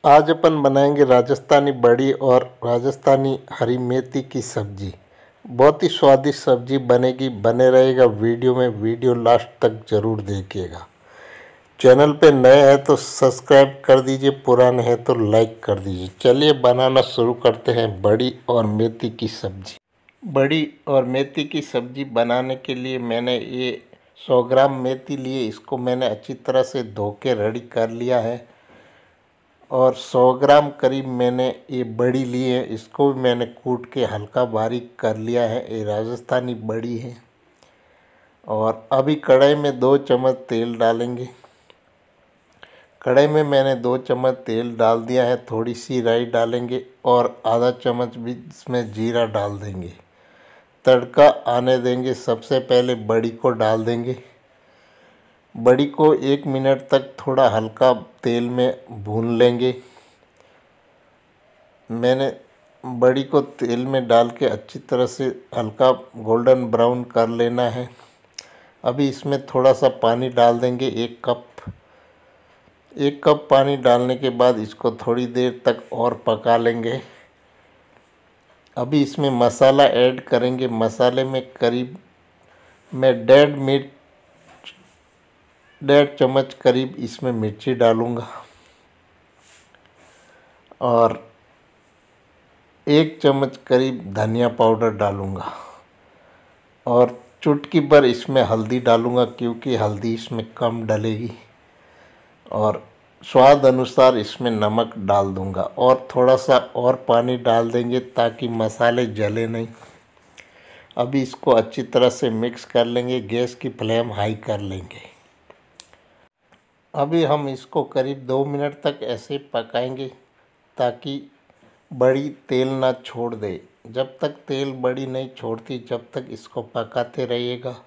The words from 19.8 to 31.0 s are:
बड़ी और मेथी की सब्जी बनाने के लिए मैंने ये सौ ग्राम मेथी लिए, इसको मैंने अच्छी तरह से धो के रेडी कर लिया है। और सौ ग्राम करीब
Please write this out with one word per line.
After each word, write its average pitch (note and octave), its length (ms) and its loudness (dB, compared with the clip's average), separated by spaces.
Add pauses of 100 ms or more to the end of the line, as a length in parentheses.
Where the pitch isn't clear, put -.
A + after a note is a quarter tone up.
बड़ी D3 440 0 (200)
और C3+ 200 2
मेथी C#3 380 -4
की C#3+ 200 -6
सब्जी B2+ 420 -8
बनाने B2 500 -2
के C3 200 -10
लिए B2+ 240 -8
मैंने A#2+ 380 -4
ये B2 440 -8 (400)
सौ B2 220 2
ग्राम C3 380 2
मेथी C3 340 -6
लिए, C3 300 -6
इसको - 320 -8
मैंने B2+ 300 -2
अच्छी C3 260 -8
तरह C3 300 -2
से B2+ 200 -8
धो G#2 380 -8
के C3 140 -2
रेडी A2 260 -4
कर A2+ 280 -4
लिया A#2+ 300 -2
है। A#2+ 240 -6 (1300)
और C3 240 2
सौ B2+ 400 2
ग्राम C#3+ 380 4
करीब C3+ 380 -2